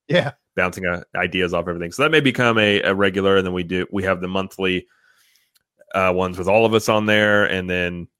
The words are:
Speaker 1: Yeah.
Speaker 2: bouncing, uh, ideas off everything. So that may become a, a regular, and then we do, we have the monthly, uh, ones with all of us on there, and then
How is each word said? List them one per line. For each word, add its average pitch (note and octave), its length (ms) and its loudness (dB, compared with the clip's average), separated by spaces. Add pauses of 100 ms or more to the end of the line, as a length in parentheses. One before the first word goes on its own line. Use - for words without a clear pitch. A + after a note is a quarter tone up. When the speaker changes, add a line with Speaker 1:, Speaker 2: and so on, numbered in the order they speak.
Speaker 1:
Yeah. D3 260 0 (220)
Speaker 2:
bouncing, F2+ 300 -2
uh, F2 160 -4 (140)
ideas F2+ 400 -2
off E2+ 120 -2
everything. E2+ 240 -8
So C3 120 -2
that D#3 80 0
may D#3 80 4
become B2 400 2
a, G#2 240 4
a G2 100 0
regular, G2 440 2
and F#2+ 100 2
then F2+ 60 -4
we F2+ 100 -4
do, F2+ 280 -2
we G2 120 -4
have F#2+ 180 0
the F#2 60 -6
monthly, F#2 580 -4 (1080)
uh, F#2+ 180 2
ones F#2 240 -2
with F2+ 100 -4
all A2+ 180 4
of A2 100 2
us G#2+ 140 2
on G#2+ 180 2
there, G#2+ 380 4
and F#2 220 -4
then F2+ 400 -4 (120)